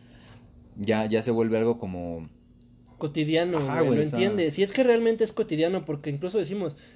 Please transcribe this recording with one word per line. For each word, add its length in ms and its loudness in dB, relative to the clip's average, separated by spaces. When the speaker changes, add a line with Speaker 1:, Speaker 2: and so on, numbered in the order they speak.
Speaker 1:
ya, 300 0
ya 140 2
se 100 -2
vuelve 260 2
algo 200 2
como 520 -8
Speaker 2:
Cotidiano, 640 0
Speaker 1:
Ajá, 220 0
Speaker 2:
güey, 60 4
Speaker 1:
güey, 120 4
Speaker 2:
lo 40 2
Speaker 1:
o 60 -2
sea 100 -2
Speaker 2:
entiendes. 380 0
Y 60 2
es 80 0
que 120 2
realmente 400 4
es 80 0
cotidiano, 540 0
porque 240 -6
incluso 300 -4
decimos, 360 -4